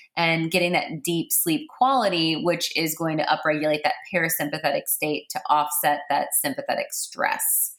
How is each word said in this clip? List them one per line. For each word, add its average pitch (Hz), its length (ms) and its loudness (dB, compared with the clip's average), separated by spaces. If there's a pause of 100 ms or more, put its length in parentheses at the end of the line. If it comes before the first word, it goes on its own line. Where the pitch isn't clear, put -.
(160)
and 165 340 2
getting 175 220 2
that 156 320 -2
deep 170 260 -2
sleep - 460 0
quality, 185 640 2
which 170 320 0
is 156 200 0
going 160 240 0
to 151 60 0
upregulate 151 580 2
that 147 120 2 (200)
parasympathetic 156 720 0
state - 440 -2
to - 100 -6 (100)
offset 147 580 2
that 143 200 0 (120)
sympathetic - 520 -2
stress. - 880 -2